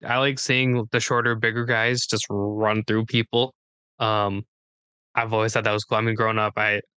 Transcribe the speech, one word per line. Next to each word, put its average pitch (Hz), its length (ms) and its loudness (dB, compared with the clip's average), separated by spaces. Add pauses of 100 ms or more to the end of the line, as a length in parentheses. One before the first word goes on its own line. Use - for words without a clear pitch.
I 120 120 0
like 135 200 0
seeing 127 540 2
the 117 80 2
shorter, 120 340 0
bigger 113 320 -2
guys 120 400 0
just - 240 -2
run 107 540 0
through 110 220 0
people. 120 480 0 (440)
Um, 104 460 0 (720)
I've 113 200 0
always 110 180 2
thought 113 120 0
that 107 80 2
was 107 120 -2
cool. 113 140 0
I - 20 2
mean, 113 140 0
growing 110 240 0
up, 107 180 0
I, 104 240 0 (180)